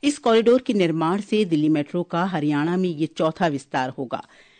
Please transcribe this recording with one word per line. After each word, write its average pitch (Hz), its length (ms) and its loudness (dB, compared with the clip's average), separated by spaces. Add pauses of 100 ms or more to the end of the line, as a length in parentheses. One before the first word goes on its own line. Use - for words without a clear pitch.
इस 285 140 0
कॉरिडोर 233 440 4
के 196 120 -4
निर्माण 170 480 0
से 214 240 0
दिल्ली 151 240 2
मेट्रो 151 340 0
का 170 220 -2
हरियाणा 156 520 -2
में 185 120 0
ये 156 160 -4
चौथा 160 420 -2
विस्तार 135 420 -4
होगा। 131 340 -8 (360)